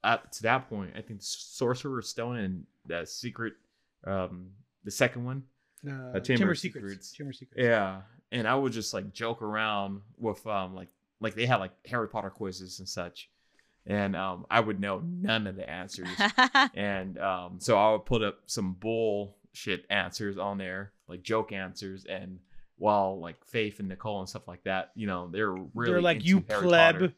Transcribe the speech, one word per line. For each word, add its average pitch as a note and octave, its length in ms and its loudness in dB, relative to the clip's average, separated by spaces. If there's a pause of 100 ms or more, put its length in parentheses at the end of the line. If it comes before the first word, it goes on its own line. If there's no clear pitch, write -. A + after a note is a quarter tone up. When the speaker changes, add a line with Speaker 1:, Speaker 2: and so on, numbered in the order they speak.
Speaker 1:
up A2+ 300 2
to - 100 -12
that B2+ 260 2
point, G2 280 -6
I A2 40 -10
think, G#2 200 -14
Sorcerer's B2+ 880 -4
Stone A#2+ 280 -6
and F#2+ 280 -4 (200)
the E2 200 -4
Secret, A2+ 480 -8 (520)
um, F#2 440 -4 (340)
the G3+ 80 -8
second B2+ 320 2
one. B2+ 200 -6 (440)
Speaker 2:
Uh, C#3 40 -8
Speaker 1:
Uh, C3 280 -12
Chamber - 20 -
Speaker 2:
Chamber F#3 300 4
Speaker 1:
of D3+ 80 0
Speaker 2:
Secrets. B2 280 -8
Speaker 1:
Secrets. G2 260 -12
Speaker 2:
Chamber C#3+ 160 -10
of B2 80 -10
Secrets. - 260 -4
Speaker 1:
Yeah, G2 380 4 (320)
and A#2 140 0
I B2 80 4
would C3 180 2
just, A2 200 -4
like, G2 200 -6
joke A#2 280 -4
around G#2 600 -2 (160)
with, A2 280 -4
um, F#2+ 300 -2
like, F#2 140 -14 (320)
like, G#2+ 140 -2
they A2+ 100 0
had, B2 120 4
like, F#2+ 140 -2 (160)
Harry A#2 220 -2
Potter G2+ 200 -4
quizzes F#2 500 -8
and F#2+ 80 -12
such, - 420 -8 (560)
and, G2+ 300 2
um, F#2 340 -4
I A2+ 100 6
would G#2+ 200 0
know G2 200 -2
none A2+ 480 0
of G2 100 -6
the C2 120 -8
answers, B2+ 380 -8
Speaker 3:
<laughs> B3 680 4
Speaker 1:
and, - 440 -2
um, F#2 440 -2
so A2+ 160 6
I G#2+ 160 8
would G#2+ 120 0
put A#2 160 2
up G2+ 240 -2
some F#2+ 280 -2
bullshit G#2 1160 -2
answers G2 480 -2
on G2+ 200 -2
there, F#2+ 340 -8 (160)
like, F2+ 160 -14
joke A2 300 0
answers, F#2+ 520 -8
and F#2 340 -10 (380)
while, G2 420 4
like, E2+ 260 -12
Faith G#2+ 340 -2
and G2+ 100 -6
Nicole G2 300 -6
and F#2 100 -6
stuff - 200 -12
like F2 140 -16
that, F#2+ 320 -2
you G#2+ 120 -4
know, F2+ 220 -2
they're G2+ 240 0
really F#2+ 400 0
Speaker 2:
They're F3 80 4
like, E3+ 160 4
Speaker 1:
into D#3+ 100 0
Speaker 2:
"You F#3 220 6
Speaker 1:
Harry G3+ 120 2
Speaker 2:
pleb, E3 340 8
Speaker 1:
Potter. F3 220 2